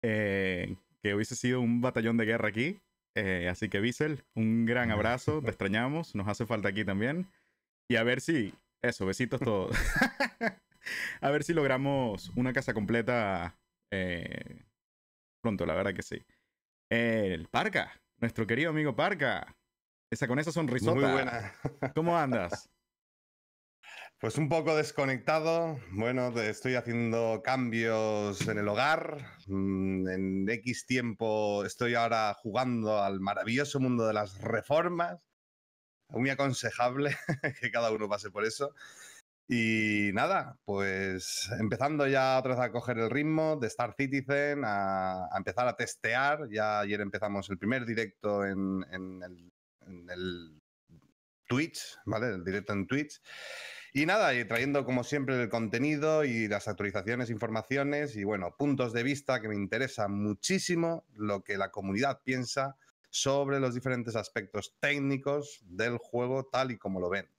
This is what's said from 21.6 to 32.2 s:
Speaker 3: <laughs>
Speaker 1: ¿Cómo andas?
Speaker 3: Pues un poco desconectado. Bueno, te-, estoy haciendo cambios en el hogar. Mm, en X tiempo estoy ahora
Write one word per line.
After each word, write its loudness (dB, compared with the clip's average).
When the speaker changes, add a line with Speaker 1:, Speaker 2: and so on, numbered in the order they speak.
Speaker 3:
<laughs> -4
Speaker 1:
¿Cómo 2
andas? 0
Speaker 3:
Pues -2
un 2
poco 4
desconectado. 0
Bueno, 0
te-, 0
estoy -2
haciendo 0
cambios 0
en 0
el 0
hogar. 0
Mm, 0
en -2
X -4
tiempo 0
estoy -2
ahora 2